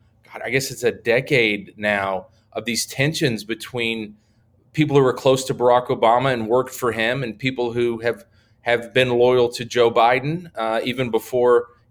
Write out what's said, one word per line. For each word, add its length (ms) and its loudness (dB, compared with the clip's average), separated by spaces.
God, 120 -14
I 60 -8
guess 220 -2
it's 120 -10
a 80 2
decade 840 0
now 500 -2
of 140 -10
these 200 -4
tensions 580 -2
between 720 -8
people 240 2
who 80 6
are 80 2
close 320 0
to 100 -4
Barack 320 4
Obama 460 2
and 140 -4
worked 260 0
for 180 -4
him 320 -2
and 160 -10
people 320 -4
who 280 -2
have, 260 -4
have 320 -2
been 160 2
loyal 400 4
to 160 -10
Joe 240 2
Biden, 640 0
uh, 280 -2
even 260 -4
before 580 2